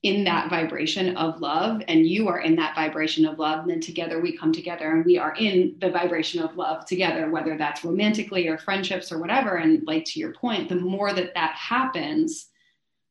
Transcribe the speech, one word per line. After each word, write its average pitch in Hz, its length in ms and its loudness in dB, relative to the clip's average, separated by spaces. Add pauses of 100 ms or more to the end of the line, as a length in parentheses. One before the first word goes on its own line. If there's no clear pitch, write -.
in 202 220 2
that 170 260 0
vibration 170 640 -2
of 165 240 -2
love 185 480 0
and 160 180 6
you 202 220 2
are 170 120 0
in 160 160 4
that 160 200 0
vibration 156 500 2
of 156 120 -4
love. 156 220 0
And 175 100 -2
then 165 100 -2
together 165 400 -4
we 175 160 -2
come 160 160 0
together 165 400 -4
and 165 120 4
we 180 140 6
are 156 160 -2
in 190 460 2
the 185 100 2
vibration 170 520 0
of 160 140 -4
love 160 300 -4
together, 165 440 0
whether 156 260 -2
that's 147 280 -4
romantically 196 640 0
or 160 120 -2
friendships 190 520 -4
or 160 80 -6
whatever. 202 380 0
And, 160 300 4
like, 160 200 -2
to - 140 -8
your 156 120 -6
point, 208 360 -4
the 180 80 -2
more 196 360 0
that 180 220 -4
that 160 200 -2
happens, - 920 -2 (640)